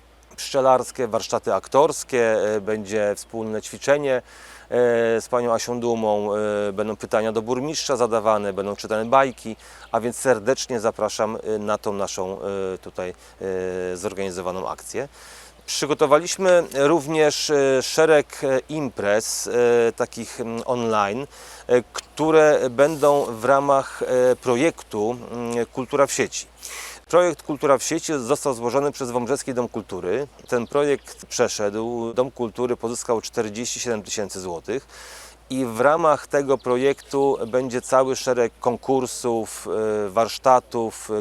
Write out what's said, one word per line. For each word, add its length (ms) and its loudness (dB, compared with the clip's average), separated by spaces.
pszczelarskie, 720 2
warsztaty 460 -2
aktorskie, 840 2
e, 60 -4
będzie 540 -2
wspólne 460 -8
ćwiczenie, 540 0
e, 60 -2
z 80 -10
panią 240 0
Asią 260 -2
Dumą, 560 0
e, 380 -2
będą 220 -4
pytania 360 -2
do 100 -2
burmistrza 540 -4
zadawane, 580 0
będą 220 -4
czytane 300 -4
bajki, 500 2
a 80 0
więc 160 -4
serdecznie 640 0
zapraszam, 640 -2
e, 140 -2
na 200 -2
tą 160 -6
naszą, 480 -6
e, 360 -6
tutaj, 360 -10
e, 40 -8
zorganizowaną 720 -6
akcję. 400 -10
Przygotowaliśmy 1000 2
również, 760 2
e, 320 4
szereg, 600 2
e, 160 2
imprez, 800 -2
e, 440 4
takich, 500 -6
mm, 240 -6
online, 640 0
e, 160 4
które 760 4
będą 560 4
w 200 -6
ramach, 580 2
e, 320 4
projektu, 840 0
mm, 340 -4
Kultura 420 0
w 40 -8
sieci. 360 -2
Projekt 340 4
Kultura 340 2
w 60 -10
sieci 300 -2
został 400 0
złożony 380 0
przez 200 -6
Wąbrzeski 420 -2
Dom 160 -2
Kultury. 580 -6
Ten 200 -2
projekt 580 -2
przeszedł. 880 -2
Dom 180 0
Kultury 460 -4
pozyskał 440 -4
czterdzieści 580 -6
siedem 240 -4
tysięcy 380 -8
złotych 460 -8
i 160 -4
w 140 -4
ramach 480 4
tego 300 2
projektu 800 0
będzie 340 -2
cały 340 2
szereg 440 0
konkursów, 1080 -2
e, 40 -6
warsztatów, 1000 0